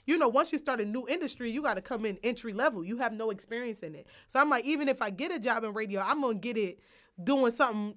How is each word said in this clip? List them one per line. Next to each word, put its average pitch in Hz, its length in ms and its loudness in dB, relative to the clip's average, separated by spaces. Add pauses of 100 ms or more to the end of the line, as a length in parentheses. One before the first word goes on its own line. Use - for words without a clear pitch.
you 269 120 2
know, 302 100 6
once 277 240 4
you 302 60 -2
start 254 240 0
a 240 40 0
new 233 220 -4
industry, 269 420 -2
you 247 120 -2
gotta 208 200 0
come 226 240 -4
in 202 180 -4
entry 233 280 -2
level. 220 320 0
You 214 140 -6
have 233 160 -2
no 220 160 -4
experience 226 540 -6
in 156 120 -10
it. 151 100 -16 (220)
So - 100 -2
I'm 294 120 6
like, 240 160 2
"Even 285 240 2
if 262 120 2
I 214 80 0
get 254 220 -4
a 330 80 -4
job 220 240 0
in 214 100 -4
radio, 202 280 -2
I'm 254 180 2
gonna 240 180 0
get 226 200 -4
it 185 240 -2 (420)
doing 254 300 6
something 214 440 2